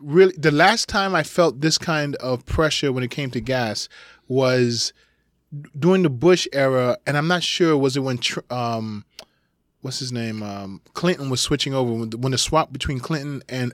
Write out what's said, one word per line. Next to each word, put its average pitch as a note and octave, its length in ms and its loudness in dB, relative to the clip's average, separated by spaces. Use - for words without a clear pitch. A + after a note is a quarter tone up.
really, E3+ 360 6
the D3+ 140 2
last F#3 360 4
time G3 260 -2
I D#3+ 100 2
felt D3+ 360 2
this D#3 180 0
kind D3 380 -2
of B2+ 300 -4
pressure D3 480 0
when B2+ 100 -2
it A#2+ 80 -4
came C#3+ 200 -6
to A#2+ 100 -4
gas A#2 480 -4
was B2+ 640 2
during F3+ 260 4
the D#3+ 60 4
Bush D#3 440 2
era, C3 520 2
and C#3 120 0
I'm D3+ 100 0
not F3 160 0
sure, D#3+ 340 2
was C3+ 200 2
it C#3 40 -2
when C3 180 -2
Tr-, - 200 -6
um, A2+ 540 -4
what's C3+ 180 -8
his B2+ 120 -8
name, A2+ 320 -6
um, G2+ 380 -10
Clinton D#3+ 340 -2
was B2+ 100 -2
switching C#3 340 -2
over B2+ 200 0
when A2+ 160 -4
the, A2+ 80 -10
when B2+ 140 -2
the B2+ 60 -2
swap D#3 360 0
between C#3 260 -4
Clinton C#3+ 480 -6
and, B2 260 -4